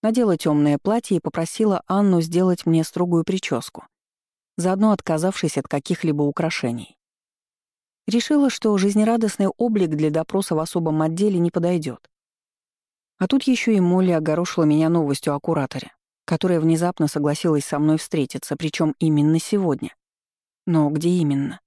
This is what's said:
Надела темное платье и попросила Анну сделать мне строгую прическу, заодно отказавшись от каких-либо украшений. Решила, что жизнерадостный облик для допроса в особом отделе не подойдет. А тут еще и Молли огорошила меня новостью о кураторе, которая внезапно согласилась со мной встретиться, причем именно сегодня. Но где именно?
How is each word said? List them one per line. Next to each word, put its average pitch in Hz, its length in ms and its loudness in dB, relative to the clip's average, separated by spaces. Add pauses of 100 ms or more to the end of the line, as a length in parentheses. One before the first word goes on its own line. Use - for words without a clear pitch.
Надела 220 360 2
темное 147 400 2
платье 208 400 -2
и - 20 -2
попросила 185 640 -2
Анну 190 360 2
сделать 175 420 0
мне 165 200 2
строгую 175 380 0
прическу, - 640 -6 (720)
заодно 190 360 2
отказавшись 175 680 -2
от 131 100 -6
каких-либо 147 540 -2
украшений. 135 720 -4 (1080)
Решила, 277 420 2
что 214 300 0
жизнерадостный 208 680 2
облик 214 420 0
для 156 200 0
допроса 165 440 -2
в 156 40 0
особом 160 440 -2
отделе 180 360 0
не 170 120 2
подойдет. 170 580 -4 (1080)
А 190 80 -2
тут 269 160 0
еще 233 300 0
и 202 80 4
Молли 180 320 4
огорошила 160 520 0
меня 156 240 2
новостью 151 460 0
о 143 60 -4
кураторе, 143 520 -6 (320)
которая 170 360 0
внезапно 160 460 0
согласилась 147 600 -2
со 147 120 -4
мной 156 200 2
встретиться, - 580 -6
причем 156 440 -2
именно 156 380 4
сегодня. 170 560 -2 (720)
Но 160 220 2
где 156 220 0
именно? 147 560 0